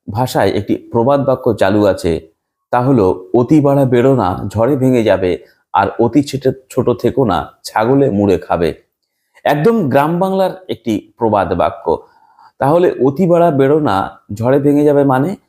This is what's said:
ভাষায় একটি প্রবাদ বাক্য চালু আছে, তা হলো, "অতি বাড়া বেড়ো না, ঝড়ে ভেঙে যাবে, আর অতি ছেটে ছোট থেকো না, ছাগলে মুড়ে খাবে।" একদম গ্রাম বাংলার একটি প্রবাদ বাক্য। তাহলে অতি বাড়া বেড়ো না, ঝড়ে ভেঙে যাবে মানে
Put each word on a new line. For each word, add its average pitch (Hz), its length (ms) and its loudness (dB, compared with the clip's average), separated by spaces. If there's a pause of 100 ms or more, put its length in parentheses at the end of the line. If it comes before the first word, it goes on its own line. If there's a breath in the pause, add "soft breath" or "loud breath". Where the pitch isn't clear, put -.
(100)
ভাষায় 127 400 0
একটি 104 260 -4
প্রবাদ 131 500 -2
বাক্য 127 280 -2
চালু 104 320 2
আছে, 87 340 -2 (500)
তা 123 100 0
হলো, 123 540 0
"অতি 123 260 4
বাড়া 139 240 2
বেড়ো 127 300 2
না, 107 340 -4
ঝড়ে 113 280 0
ভেঙে 127 260 2
যাবে, 92 360 0 (340 soft breath)
আর 98 140 2 (140)
অতি 117 220 2
ছেটে 131 300 -4 (180)
ছোট 117 200 -2
থেকো 120 340 -2
না, 87 280 -4 (120)
ছাগলে 131 460 0
মুড়ে 101 280 0
খাবে।" 82 360 -2 (680 soft breath)
একদম 160 440 0
গ্রাম 147 300 0
বাংলার 190 500 -2
একটি - 500 -6
প্রবাদ 101 360 0
বাক্য। 82 520 -2 (520 soft breath)
তাহলে 165 360 2 (100)
অতি 143 220 0
বাড়া 170 240 2
বেড়ো 139 300 2
না, 101 380 -2 (140)
ঝড়ে 117 260 0
ভেঙে 147 260 2
যাবে 143 200 2
মানে 139 320 0 (120)